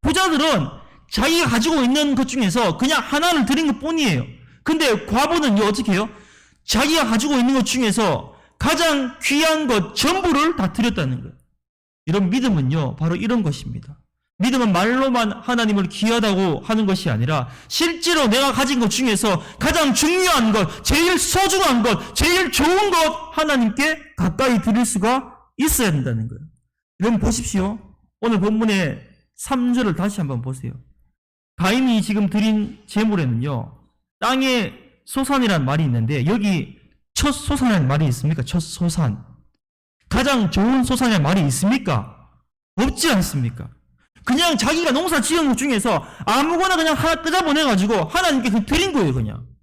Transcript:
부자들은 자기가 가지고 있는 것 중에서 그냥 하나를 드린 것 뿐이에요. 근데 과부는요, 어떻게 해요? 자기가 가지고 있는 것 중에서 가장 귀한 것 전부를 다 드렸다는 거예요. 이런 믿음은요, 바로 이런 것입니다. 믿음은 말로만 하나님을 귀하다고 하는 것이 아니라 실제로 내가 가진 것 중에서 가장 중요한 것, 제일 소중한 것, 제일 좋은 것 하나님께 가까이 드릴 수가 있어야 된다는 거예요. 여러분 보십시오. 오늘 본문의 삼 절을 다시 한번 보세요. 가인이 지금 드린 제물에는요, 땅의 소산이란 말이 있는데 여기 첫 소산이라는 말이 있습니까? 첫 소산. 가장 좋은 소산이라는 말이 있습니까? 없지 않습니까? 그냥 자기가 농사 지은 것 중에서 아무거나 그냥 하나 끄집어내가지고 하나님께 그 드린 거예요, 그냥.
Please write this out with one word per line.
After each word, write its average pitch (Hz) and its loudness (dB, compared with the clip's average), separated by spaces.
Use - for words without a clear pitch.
부자들은 302 0
자기가 330 0
가지고 262 2
있는 277 2
것 262 0
중에서 220 0
그냥 277 2
하나를 311 0
드린 285 0
것 262 -2
뿐이에요. 269 -2
근데 311 0
과부는요, 269 2
어떻게 208 0
해요? 208 0
자기가 294 2
가지고 226 0
있는 254 2
것 254 2
중에서 220 0
가장 294 0
귀한 311 2
것 214 0
전부를 330 2
다 190 -2
드렸다는 151 -2
거예요. - -16
이런 185 2
믿음은요, 160 0
바로 165 0
이런 226 0
것입니다. - -6
믿음은 240 2
말로만 233 2
하나님을 214 0
귀하다고 202 0
하는 220 -2
것이 190 -2
아니라 123 -2
실제로 330 0
내가 262 2
가진 262 0
것 226 2
중에서 214 0
가장 302 0
중요한 311 2
것, 202 0
제일 339 2
소중한 370 2
것, 226 -2
제일 349 2
좋은 370 2
것 359 2
하나님께 294 0
가까이 226 0
드릴 226 2
수가 233 -2
있어야 254 0
된다는 123 -2
거예요. 113 -14
여러분 214 0
보십시오. 214 -2
오늘 226 0
본문의 208 0
삼 247 -2
절을 226 0
다시 196 -4
한번 135 -4
보세요. 127 -10
가인이 226 0
지금 208 -2
드린 214 -2
제물에는요, 143 -2
땅의 254 -2
소산이란 254 0
말이 147 0
있는데 120 0
여기 196 0
첫 294 0
소산이라는 240 0
말이 147 0
있습니까? 139 -2
첫 170 -2
소산. 160 -2
가장 240 0
좋은 240 2
소산이라는 240 2
말이 160 2
있습니까? 147 -2
없지 269 0
않습니까? 139 -2
그냥 311 2
자기가 320 0
농사 320 0
지은 311 0
것 247 0
중에서 226 0
아무거나 330 2
그냥 320 0
하나 320 0
끄집어내가지고 285 0
하나님께 277 0
그 208 0
드린 330 0
거예요, 180 2
그냥. 110 -6